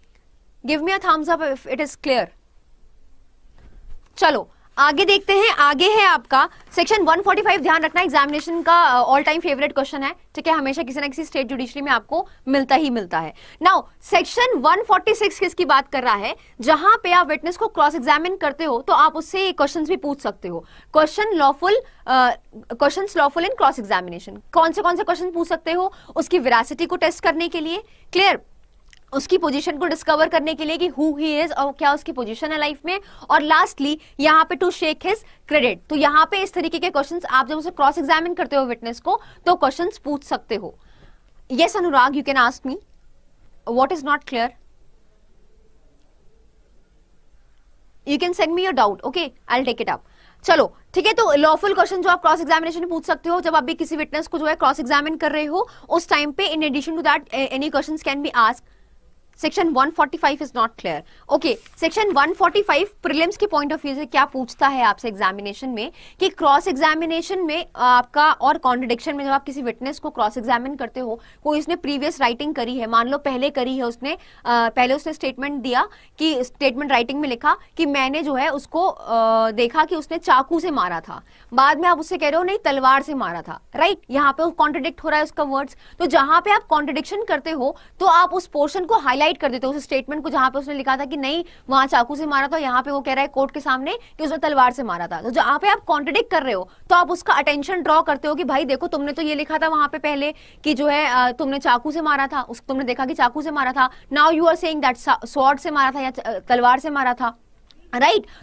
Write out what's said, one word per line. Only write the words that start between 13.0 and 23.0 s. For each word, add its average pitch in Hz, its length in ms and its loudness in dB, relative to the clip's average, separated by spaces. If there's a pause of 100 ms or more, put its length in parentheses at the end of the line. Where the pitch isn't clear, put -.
है। 160 140 -6 (300)
Now 370 180 4 (200)
सेक्शन 480 560 0
वन 320 240 2
फ़ोर्टी 403 320 2
सिक्स 403 260 -2
किसकी 359 260 -2
बात 269 260 2
कर 262 120 -4
रहा 240 120 2
है? 214 200 -6 (260)
जहां 320 420 4
पे 359 80 0
आप 349 180 4
विटनेस 311 280 -4
को - 100 -2
क्रॉस 302 280 2
एग्जामिन 311 420 0
करते 302 260 -4
हो 269 180 -2
तो 349 120 0
आप 311 220 4
उससे 381 300 -4
ये 370 60 -2
क्वेश्चंस 302 380 -2
भी - 60 0
पूछ 277 260 -8
सकते 196 260 -8
हो। 175 120 -10 (340)
क्वेश्चन 311 420 2
लॉफुल, 320 420 2 (300)
अ, 254 220 4 (260)
क्वेश्चंस 285 600 -2